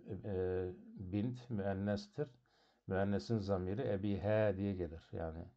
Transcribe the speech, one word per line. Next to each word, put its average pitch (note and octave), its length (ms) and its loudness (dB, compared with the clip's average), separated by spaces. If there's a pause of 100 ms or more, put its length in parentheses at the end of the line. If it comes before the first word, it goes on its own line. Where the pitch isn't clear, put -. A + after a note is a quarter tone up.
(240)
e, G#2 100 -2 (800)
bint B2 380 0
müennestir. G2+ 800 0 (580)
Müennesin G2 520 2
zamiri G2 440 0
ebiha G#2 760 2
diye G2+ 180 0
gelir. E2 280 -4 (100)
Yani E2 320 -4 (120)